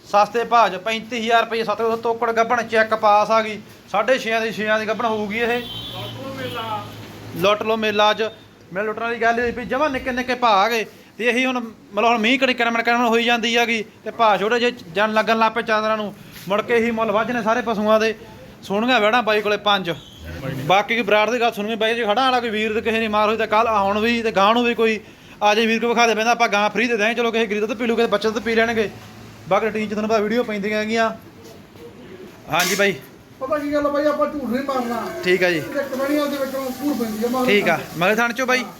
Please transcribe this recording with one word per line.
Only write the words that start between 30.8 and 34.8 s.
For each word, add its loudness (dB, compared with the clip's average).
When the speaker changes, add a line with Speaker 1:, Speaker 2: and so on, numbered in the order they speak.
Speaker 1:
ਹਾਂਜੀ 0
ਬਾਈ। 2
Speaker 2:
ਪਤਾ -4
ਕੀ -4
ਗੱਲ 0
ਆ 2
ਬਾਈ, 0
ਆਪਾਂ 2
ਝੂਠ -6
ਨਹੀਂ -4
ਮਾਰਨਾ। -4